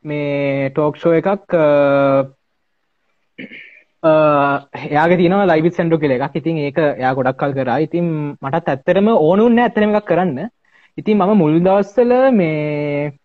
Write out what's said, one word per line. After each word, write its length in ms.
මේ 640
ටෝක් 280
ෂෝ 160
එකක්, 400
අ, 140
අ, 80
එයාගේ 400
තියෙනවා 300
Live 180
with 120
Sandro 200
කියලා 220
එකක්. 160
ඉතින් 220
ඒක 220
එයා 360
ගොඩක් 240
කල් 140
කරා. 260
ඉතින් 300
මටත් 340
ඇත්තටම 420
ඕන 300
වුණේ 160
නැහැ 120
ඇත්තටම 280
එකක් 140
කරන්න. 400
ඉතින් 200
මම 200
මුල් 220
දවස්වල 540
මේ 840